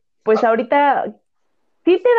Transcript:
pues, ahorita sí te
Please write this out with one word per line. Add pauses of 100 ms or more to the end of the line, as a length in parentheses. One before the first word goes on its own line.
(240)
pues,
ahorita (680)
sí
te